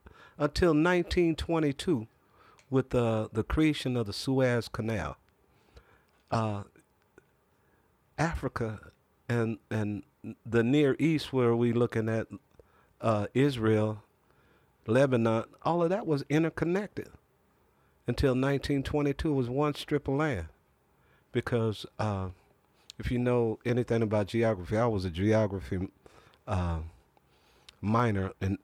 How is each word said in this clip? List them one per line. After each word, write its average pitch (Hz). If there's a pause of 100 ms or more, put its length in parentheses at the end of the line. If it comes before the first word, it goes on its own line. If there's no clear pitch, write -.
(380)
until 151
nineteen 175
twenty-two 151 (640)
with 131
the, 113
the 107
creation 147
of 117
the 98
Suez 127
Canal, 101 (1120)
uh, 107 (1500)
Africa 131 (480)
and, 113 (120)
and 104 (420)
the 117
Near 135
East, 151
where 120
we 120
looking 113
at, 113 (760)
uh, 107
Israel, 110 (840)
Lebanon, 113 (180)
all 170
of 165
that 202
was 147
interconnected 165 (1000)
until 127
nineteen 135
twenty-two 147
was 127
one 143
strip -
of 135
land. 131 (840)
Because, 113 (140)
uh, 98 (680)
if -
you 123
know 123
anything 117
about 104
geography, 107
I 117
was 107
a 95
geography, 98 (580)
uh, 87 (1000)
minor 104
in, 98